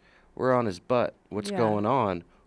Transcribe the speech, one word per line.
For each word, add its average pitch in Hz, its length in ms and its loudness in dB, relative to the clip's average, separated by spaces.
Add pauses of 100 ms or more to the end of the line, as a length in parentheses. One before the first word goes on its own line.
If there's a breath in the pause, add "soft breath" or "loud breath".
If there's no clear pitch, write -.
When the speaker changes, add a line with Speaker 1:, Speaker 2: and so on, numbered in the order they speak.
(340 soft breath)
Speaker 1:
we're 127 180 0
on 123 140 2
his 90 140 -6
butt. 123 340 0 (160)
"What's 101 200 -8
Speaker 2:
Yeah. 202 80 -6
Speaker 1:
going 107 280 2
on?" 107 380 0 (220 soft breath)